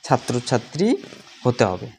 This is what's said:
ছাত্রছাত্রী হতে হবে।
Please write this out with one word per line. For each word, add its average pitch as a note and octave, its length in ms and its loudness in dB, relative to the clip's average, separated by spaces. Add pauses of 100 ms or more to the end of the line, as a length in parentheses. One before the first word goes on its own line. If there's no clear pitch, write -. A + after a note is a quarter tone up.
ছাত্রছাত্রী B2+ 840 -2 (540)
হতে A#2+ 240 2
হবে। F#2 220 -4 (120)